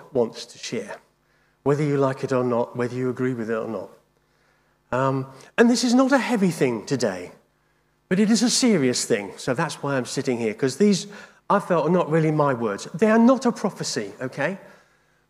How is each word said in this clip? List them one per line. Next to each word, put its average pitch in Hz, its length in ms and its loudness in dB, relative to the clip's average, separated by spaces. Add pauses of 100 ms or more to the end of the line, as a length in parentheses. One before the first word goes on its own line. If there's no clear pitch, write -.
(120)
wants 120 340 -2
to - 120 -20
share, 104 400 -10 (680)
whether 143 180 2
you 143 140 0
like 135 260 0
it 131 100 -4
or 127 120 2
not, 120 320 -2
whether 123 180 -4
you 127 160 -2
agree 127 240 -2
with 117 160 -6
it 113 60 -2
or 110 120 -6
not. 98 220 -8 (1000)
Um, 131 340 -2 (320)
and 240 100 6
this 233 140 2
is 247 100 2
not 262 200 4
a 277 60 4
heavy 196 340 0
thing 127 340 -2
today, 95 460 -4 (760)
but 190 120 0
it 214 100 4
is 226 140 4
a 240 60 2
serious 151 540 2
thing. 101 340 -2
So - 140 -4
that's 147 300 -4
why 139 140 -2
I'm 127 80 -2
sitting 123 340 -4
here, 113 160 -2
'cause 131 220 -2
these, 202 320 4 (420)
I 190 80 4
felt, 165 280 0
are 156 40 0
not 180 180 2
really 160 220 2
my 147 240 2
words. 110 400 -4
They 214 160 2
are 220 80 6
not 240 260 6
a 240 60 4
prophecy, 139 680 -6
okay? 131 380 -6 (720)